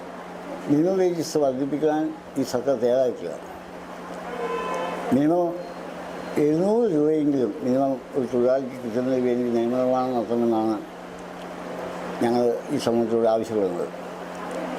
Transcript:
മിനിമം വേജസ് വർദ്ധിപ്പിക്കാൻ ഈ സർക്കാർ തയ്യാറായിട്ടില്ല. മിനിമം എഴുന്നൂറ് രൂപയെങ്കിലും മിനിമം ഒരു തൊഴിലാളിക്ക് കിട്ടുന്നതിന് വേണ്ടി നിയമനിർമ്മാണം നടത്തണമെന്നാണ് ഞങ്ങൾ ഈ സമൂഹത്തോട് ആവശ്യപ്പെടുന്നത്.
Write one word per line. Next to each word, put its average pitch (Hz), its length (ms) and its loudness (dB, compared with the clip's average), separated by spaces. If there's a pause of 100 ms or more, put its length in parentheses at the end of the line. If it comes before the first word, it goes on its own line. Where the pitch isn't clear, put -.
(720)
മിനിമം 170 320 4
വേജസ് 170 420 0
വർദ്ധിപ്പിക്കാൻ 143 580 2 (380)
ഈ - 20 0 (120)
സർക്കാർ 127 280 2
തയ്യാറായിട്ടില്ല. 117 500 2 (1800)
മിനിമം 320 340 4 (1000)
എഴുന്നൂറ് 202 380 4 (120)
രൂപയെങ്കിലും 147 560 2 (100)
മിനിമം 135 300 2 (240)
ഒരു 123 160 2
തൊഴിലാളിക്ക് 127 500 2
കിട്ടുന്നതിന് 127 460 0
വേണ്ടി 123 140 2 (140)
നിയമനിർമ്മാണം 127 600 2
നടത്തണമെന്നാണ് 113 600 2 (1500)
ഞങ്ങൾ 120 200 4 (320)
ഈ - 100 0
സമൂഹത്തോട് 117 460 2
ആവശ്യപ്പെടുന്നത്. 101 580 0 (880)